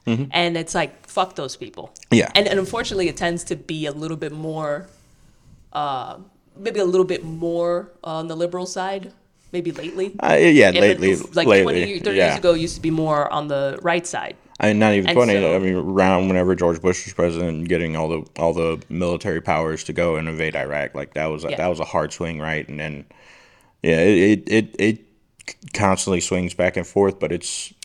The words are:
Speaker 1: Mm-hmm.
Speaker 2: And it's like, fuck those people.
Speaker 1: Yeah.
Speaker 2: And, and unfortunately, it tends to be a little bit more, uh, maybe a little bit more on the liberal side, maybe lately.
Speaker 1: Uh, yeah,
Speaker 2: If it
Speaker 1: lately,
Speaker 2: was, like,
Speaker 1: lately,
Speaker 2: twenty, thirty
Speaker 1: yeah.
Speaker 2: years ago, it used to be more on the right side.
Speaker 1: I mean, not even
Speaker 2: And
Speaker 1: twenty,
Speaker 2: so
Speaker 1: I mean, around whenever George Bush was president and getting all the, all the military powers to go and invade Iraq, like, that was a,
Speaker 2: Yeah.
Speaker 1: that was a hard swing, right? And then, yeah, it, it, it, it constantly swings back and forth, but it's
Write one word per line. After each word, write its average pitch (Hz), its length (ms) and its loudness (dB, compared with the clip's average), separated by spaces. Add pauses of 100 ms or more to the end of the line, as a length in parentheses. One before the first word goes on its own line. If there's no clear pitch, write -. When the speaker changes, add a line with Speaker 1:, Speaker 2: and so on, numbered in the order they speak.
Speaker 1:
Mm-hmm. 120 240 -2
Speaker 2:
And 170 240 0
it's 165 180 -6
like, - 320 -4
fuck 190 300 -4
those 143 220 -10
people. - 340 -16 (180)
Speaker 1:
Yeah. 226 260 4
Speaker 2:
And, 202 120 4
and 196 100 0
unfortunately, 190 520 -2
it 143 80 -10
tends 175 280 -4
to 165 120 -6
be 156 280 -8
a 147 60 -4
little 156 240 -8
bit 151 160 -8
more, 156 560 -6 (840)
uh, 139 440 -6 (400)
maybe 202 220 -6
a 190 60 2
little 180 200 2
bit 180 180 -6
more 170 680 -4 (120)
on 160 260 -8
the 165 60 -8
liberal 175 300 -4
side, 190 460 -8 (400)
maybe 175 220 -6
lately. 185 480 -6
Speaker 1:
Uh, 156 180 4
yeah, 147 300 8
Speaker 2:
If 90 60 2
it 180 60 4
Speaker 1:
lately, 95 280 4
Speaker 2:
was, - 260 0
like, 170 120 2
Speaker 1:
lately, 98 340 6
Speaker 2:
twenty, 101 180 -2
thirty - 180 -2
Speaker 1:
yeah. 87 100 4
Speaker 2:
years 73 120 0
ago, 175 140 4
it 165 80 -2
used 165 140 -6
to - 60 -14
be 160 100 -2
more 156 400 0
on 147 180 -4
the 139 320 -4
right 175 260 -2
side. - 300 -8 (240)
Speaker 1:
I 104 60 2
mean, 107 120 4
not 107 140 6
even 98 160 2
Speaker 2:
And 170 80 4
Speaker 1:
twenty, 120 160 6
Speaker 2:
so 92 220 4
Speaker 1:
I 95 40 4
mean, 95 160 0
around 92 540 4
whenever 92 260 2
George 85 260 0
Bush 92 240 0
was 95 80 -14
president 85 360 0
and 80 180 -6
getting 85 300 0
all 80 100 -2
the, 80 180 -4 (120)
all 82 160 2
the 82 340 -2
military 87 540 -4
powers 80 440 -2
to - 80 -8
go 85 220 2
and 80 140 -4
invade 80 260 -4
Iraq, 71 400 -4
like, 71 200 -8
that 76 100 -2
was 78 180 -6
a, 78 60 -6
Speaker 2:
Yeah. 71 80 -6
Speaker 1:
that 85 100 -2
was 85 140 -2
a 78 40 -4
hard 78 280 -4
swing, 82 260 -6
right? 78 300 -6
And 73 100 -10
then, 76 260 -10 (760)
yeah, 80 180 4
it, 98 480 6
it, - 20 -6
it, 107 300 0
it 110 200 0 (720)
constantly 95 480 0
swings 90 320 -2
back 90 240 0
and 87 100 -4
forth, 98 320 2
but 80 140 -4
it's - 400 -8 (120)